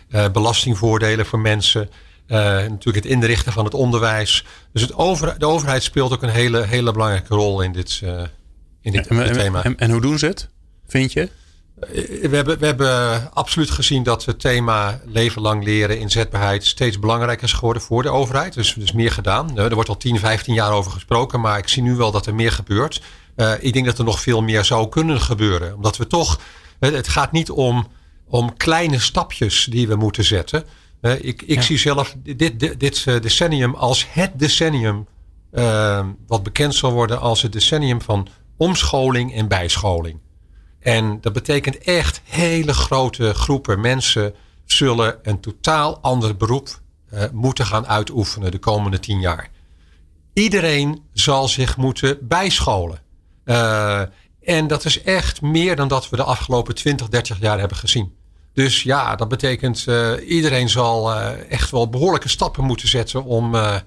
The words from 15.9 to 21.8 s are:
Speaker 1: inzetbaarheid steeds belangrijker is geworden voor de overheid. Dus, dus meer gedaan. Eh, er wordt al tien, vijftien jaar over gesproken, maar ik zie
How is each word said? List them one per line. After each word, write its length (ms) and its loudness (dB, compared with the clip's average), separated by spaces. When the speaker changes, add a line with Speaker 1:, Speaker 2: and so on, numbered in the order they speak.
Speaker 1:
inzetbaarheid 680 -2
steeds 320 0
belangrijker 460 0
is 80 -2
geworden 300 0
voor 200 0
de 80 0
overheid. 440 0
Dus, 200 -2
dus 180 -2
meer 200 2
gedaan. 460 -2
Eh, 60 2
er 100 0
wordt 140 0
al 80 -2
tien, 220 0
vijftien 360 0
jaar 180 2
over 200 0
gesproken, 480 0
maar 180 0
ik 100 -6
zie 140 0